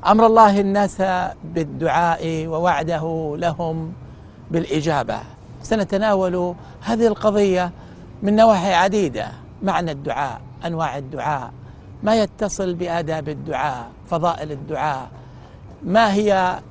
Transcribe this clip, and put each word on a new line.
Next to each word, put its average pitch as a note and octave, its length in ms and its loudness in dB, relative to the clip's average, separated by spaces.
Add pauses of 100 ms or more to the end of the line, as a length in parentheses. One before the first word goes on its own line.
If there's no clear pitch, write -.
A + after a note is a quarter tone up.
أمر A3 180 6
الله A3 340 8
الناس G3 440 0 (400)
بالدعاء D#3+ 1040 -2
ووعده D#3+ 880 -2
لهم E3 560 -4 (580)
بالإجابة. D3 680 0 (440)
سنتناول F#3+ 920 0 (260)
هذه A3+ 260 2
القضية G3+ 640 2 (520)
من G#3 120 2
نواحي G3+ 380 6
عديدة، F3 540 2 (360)
معنى E3+ 280 0
الدعاء، C#3 500 -6 (240)
أنواع D#3+ 320 -4
الدعاء، C3 540 -6 (520)
ما G#3+ 120 2
يتصل G3 580 -2
بآداب E3 560 -4
الدعاء، C3+ 600 -6 (180)
فضائل D#3+ 440 -2
الدعاء، C#3 580 -6 (760)
ما G#3 300 4
هي G3 460 2 (120)